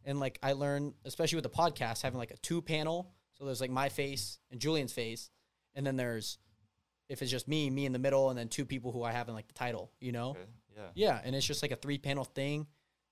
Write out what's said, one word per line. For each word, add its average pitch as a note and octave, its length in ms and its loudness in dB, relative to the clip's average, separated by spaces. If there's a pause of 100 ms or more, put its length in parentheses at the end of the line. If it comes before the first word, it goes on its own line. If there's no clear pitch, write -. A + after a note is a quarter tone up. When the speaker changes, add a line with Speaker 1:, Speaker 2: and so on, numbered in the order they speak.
Speaker 1:
And, C#3 160 -2
like, C3+ 220 -2
I C3+ 100 4
learn, C#3+ 420 0 (100)
especially D#3+ 320 0
with D#3 80 2
the A#2+ 60 -4
podcast, C3 520 2
having, B2+ 160 -2
like, A#2 120 -4
a - 80 -14
two E3 240 0
panel. D#3+ 500 0 (200)
So C#3 120 -14
there's, C3 160 -2
like, B2+ 100 0
my C3 180 2
face C#3 500 -4 (120)
and A#2+ 100 -10
Julian's C#3+ 320 2
face. A2+ 380 -4 (440)
And C#3 120 -2
then C3+ 100 2
there's, A#2+ 420 -2 (680)
if C3+ 120 -8
it's C3+ 100 0
just C3 180 -2
me, D3+ 200 2
me C3+ 160 0
in C3 80 2
the B2+ 60 0
middle, C3+ 320 6
and B2 80 -2
then A#2 100 -4
two C3+ 160 -2
people B2 280 -4
who A#2+ 100 -2
I A#2 100 0
have A#2+ 160 -2
in, A#2 60 -6
like, G#2+ 140 -10
the - 60 -20
title, A#2 460 -4
you B2 120 -4
know? A#2+ 180 -2
Speaker 2:
Okay, F#2+ 160 -10 (300)
yeah. G2 180 -12
Speaker 1:
Yeah, F3 300 4
and B2+ 100 -2
it's C3+ 120 2
just, C#3+ 160 -2
like, C#3+ 100 0
a C3 40 -2
three C#3+ 220 -2
panel C#3 260 -2
thing. D3 420 -2 (460)